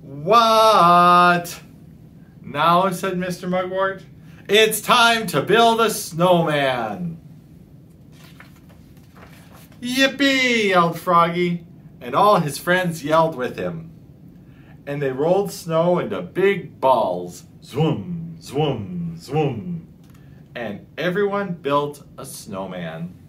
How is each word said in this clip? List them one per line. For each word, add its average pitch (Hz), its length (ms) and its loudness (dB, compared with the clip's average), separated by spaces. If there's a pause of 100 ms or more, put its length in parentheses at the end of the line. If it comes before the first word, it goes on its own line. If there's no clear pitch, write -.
"What?" 175 1600 4 (800)
"Now," 170 520 2
said 185 260 -6
Mister 180 300 -6
Mugwort, 185 580 -4 (420)
"it's 214 320 2
time 233 480 2
to 147 140 -2
build 226 400 4
a 220 80 2
snowman." 139 1300 -2 (2750)
"Yippee!" 262 880 0
yelled 170 300 2
Froggy, 175 680 0 (340)
and 123 140 -10
all 185 260 4
his 147 200 -4
friends 175 440 -2
yelled 156 320 2
with 123 220 -8
him. 85 320 -10 (960)
And 143 160 -8
they 135 100 -2
rolled 170 400 0
snow 170 460 0
into 104 240 -6
big 180 580 -2
balls. 92 680 0 (120)
Swoom, 95 800 -4
swoom, 95 800 -6
swoom. 113 680 -6 (680)
And 110 320 -12 (100)
everyone 196 600 -4
built 147 480 -4 (160)
a 127 60 -16
snowman. 90 880 -12 (140)